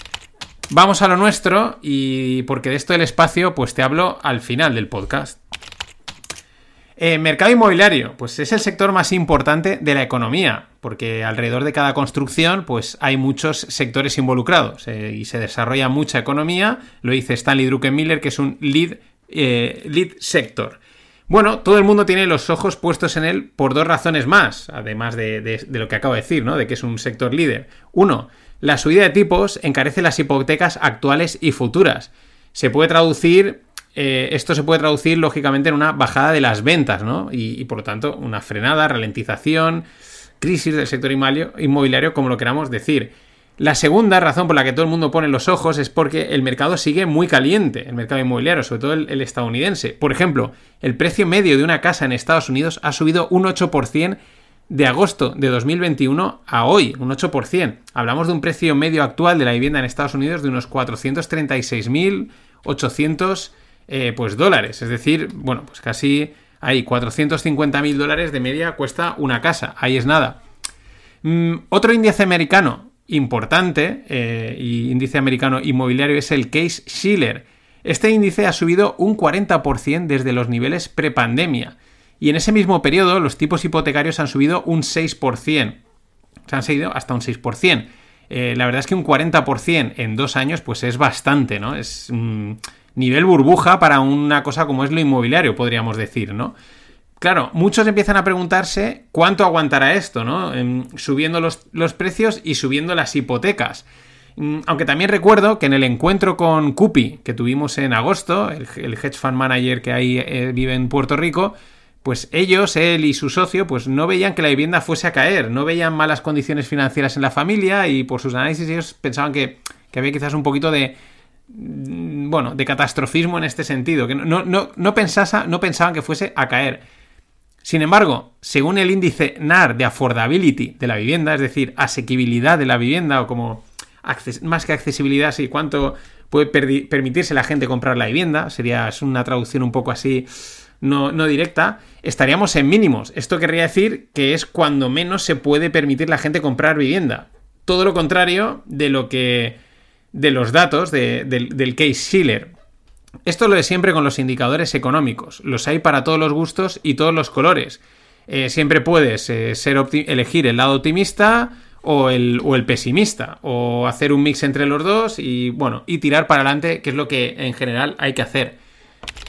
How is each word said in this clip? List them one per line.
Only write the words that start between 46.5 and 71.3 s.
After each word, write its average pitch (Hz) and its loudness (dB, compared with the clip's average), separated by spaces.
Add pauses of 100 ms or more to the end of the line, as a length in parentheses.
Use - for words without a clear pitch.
sigue 165 0
muy 165 2
caliente, 156 2
el 120 -10
mercado 120 -4
inmobiliario, 127 0
sobre 117 -6
todo 139 -2
el, 151 -4
el 139 -4
estadounidense. 127 -4
Por 147 -2
ejemplo, 139 0 (280)
el 156 -2
precio 175 0
medio 175 4
de 139 4
una 160 2
casa 170 0
en 127 0
Estados 156 0
Unidos 147 -2
ha 151 -2
subido 165 2
un 180 2
ocho 180 0
por 135 0
cien 170 -4 (520)
de 139 2
agosto 135 0
de 135 0
dos 123 0
mil 165 0
veintiuno 160 -2
a 120 0
hoy, 165 4
un 127 -4
ocho 160 -2
por 131 -2
cien. 175 -4 (120)
Hablamos 127 -2
de 175 0
un 160 -2
precio 160 0
medio 156 0
actual 170 2
de 143 2
la 123 2
vivienda 135 0
en 127 -2
Estados 135 -6
Unidos 147 -2
de 143 -2
unos 127 -4
cuatrocientos 131 -4
treinta 147 -2
y 127 -2
seis 113 -4
mil 190 0 (320)
ochocientos, 156 -2 (320)
eh, 123 -4
pues, 110 -4
dólares. 123 2
Es 117 -6
decir, 147 0
bueno, 131 -6
pues - -20
casi 143 -2 (280)
hay 131 0
cuatrocientos 131 -2
cincuenta 143 0
mil 147 0
dólares 151 -2
de 135 -4
media 151 -4
cuesta 165 -6
una 131 -2
casa. - -4
Ahí 127 0
es 120 -2
nada. 151 0 (800)
Mm, 165 0 (120)